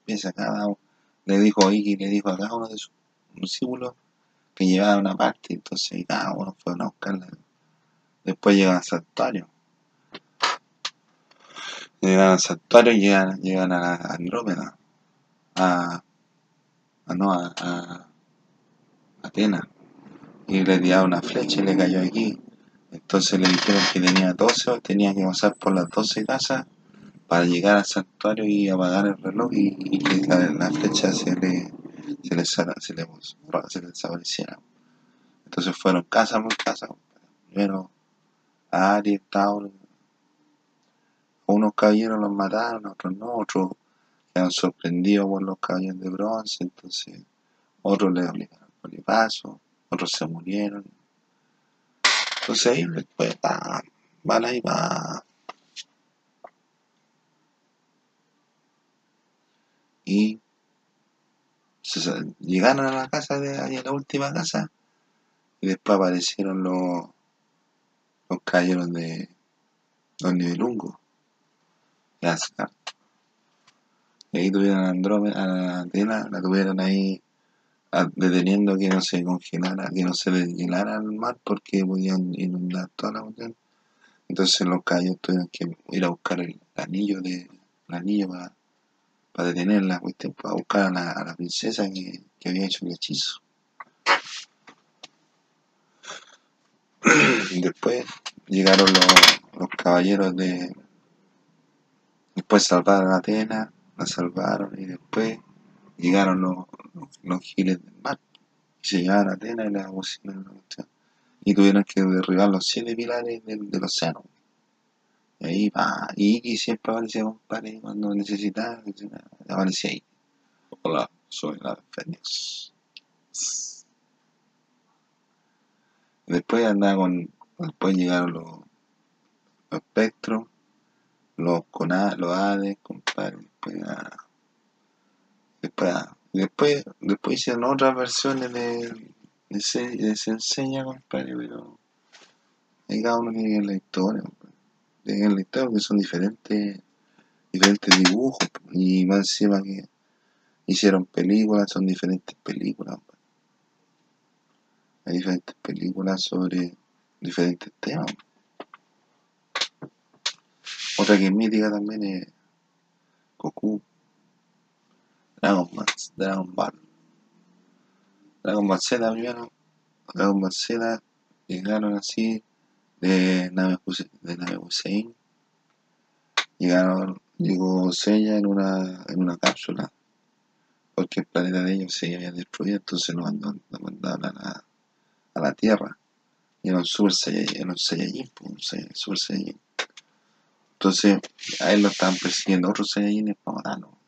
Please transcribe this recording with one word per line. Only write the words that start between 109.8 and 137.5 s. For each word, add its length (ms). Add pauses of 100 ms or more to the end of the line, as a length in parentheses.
pusieron 460
en 80
la 60
cuestión. 360 (560)
Y 100
tuvieron 300
que 180
derribar 460
los 180
siete 300
pilares 500
del, 240
del 140
océano. 400 (1160)
Y 60
ahí 240
va, 460
y 220
Iki 180
siempre 380
aparecía, 300
compadre, 580
cuando 340
necesitaba, 680 (680)
aparecía 420
ahí. 120 (800)
"Hola, 280 (180)
soy 320
la 180 (140)
Fénix". 800 (3500)
Después 400
andaba 300
con, 340 (280)
después 400
llegaron 340
los, 180 (1200)
los 120
espectros, 640 (880)
los 360
cona-, 460
los 200
Hades, 460
compadre, 540
después, 380 (120)
ah, 300 (1400)
después, 340
ah, 220 (160)
después, 500 (160)
después 400
hicieron 240